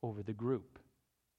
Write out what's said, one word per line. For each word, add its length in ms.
over 200
the 100
group. 460